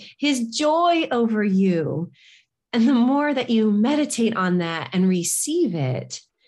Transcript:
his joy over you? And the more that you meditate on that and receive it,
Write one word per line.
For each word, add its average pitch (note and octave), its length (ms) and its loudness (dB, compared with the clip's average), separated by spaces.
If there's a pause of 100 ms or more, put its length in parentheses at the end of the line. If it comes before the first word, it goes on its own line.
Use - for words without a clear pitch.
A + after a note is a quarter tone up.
(180)
his C4 300 -2
joy D#4+ 640 0
over A3 320 0
you? F3+ 680 0 (640)
And A3 140 4
the C#4+ 60 4
more C#4 400 2
that B3+ 160 -2
you A3 220 2
meditate A#3 640 0
on F3+ 240 0
that E3 340 -6
and F#3 160 2
receive F#3+ 680 -2
it, B2+ 460 -6 (260)